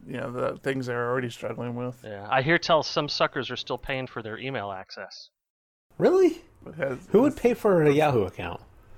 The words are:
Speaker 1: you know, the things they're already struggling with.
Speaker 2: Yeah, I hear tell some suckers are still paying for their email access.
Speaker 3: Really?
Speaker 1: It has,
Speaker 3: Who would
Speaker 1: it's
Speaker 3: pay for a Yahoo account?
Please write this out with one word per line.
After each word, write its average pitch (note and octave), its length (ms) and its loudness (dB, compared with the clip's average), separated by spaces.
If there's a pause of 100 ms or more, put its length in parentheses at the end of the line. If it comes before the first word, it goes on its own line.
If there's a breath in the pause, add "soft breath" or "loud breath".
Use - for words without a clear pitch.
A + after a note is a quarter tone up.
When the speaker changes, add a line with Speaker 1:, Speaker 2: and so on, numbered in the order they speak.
Speaker 1:
you C3+ 120 -12
know, A#2+ 120 -8
the B2 280 -4
things C3+ 280 -4
they're A#2+ 240 -2
already B2 200 -2
struggling A#2 440 -8
with. B2 300 -8
Speaker 2:
Yeah, G#2 260 -12
I C3 120 2
hear E3 160 4
tell D#3+ 260 2
some D3 240 -2
suckers D3 420 -2
are B2 60 -8
still - 200 -6
paying C3 300 -6
for A#2+ 160 -12
their A2 160 -10
email A2+ 320 -6
access. F#2+ 600 -14 (680)
Speaker 3:
Really? F4 440 4 (220)
Speaker 1:
It - 120 -16
has, D#3 220 -4 (120)
Speaker 3:
Who G#3+ 120 8
would C#4+ 100 4
Speaker 1:
it's - 80 -10
Speaker 3:
pay A#3+ 140 4
for F#3+ 280 4
a D3+ 100 6
Yahoo C#3+ 300 4
account? F2 380 -6 (380)